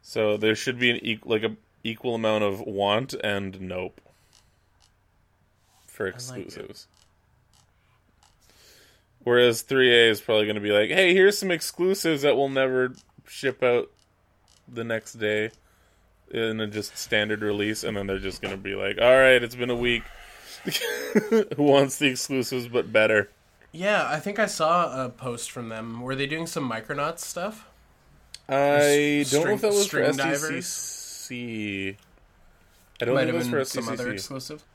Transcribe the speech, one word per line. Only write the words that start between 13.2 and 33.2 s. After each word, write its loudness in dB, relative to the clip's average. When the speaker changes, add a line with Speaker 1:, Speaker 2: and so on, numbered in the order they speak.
Speaker 1:
ship -4
out 2
the -10
next -6
day -2
in -2
a -2
just -8
standard -2
release," -2
and -4
then -4
they're -4
just -8
gonna -8
be -10
like, -4
"All 8
right, 8
it's -8
been -4
a 0
week. 0
<laughs> -4
Who 0
wants 6
the 2
exclusives -4
but -2
better?" 4
Speaker 2:
Yeah, 0
I -2
think -6
I 2
saw 0
a -6
post -10
from -10
them. -10
Were -6
they -2
doing -6
some -6
Micronauts -6
stuff? -10
Speaker 1:
I 4
Speaker 2:
S-, -2
Speaker 1:
don't 2
know 2
if -4
that 2
Speaker 2:
string, 0
Speaker 1:
was 0
for -2
Speaker 2:
string -2
divers? -4
Speaker 1:
S -6
D -6
C -8
C. -16
I -2
don't 0
Speaker 2:
Might 2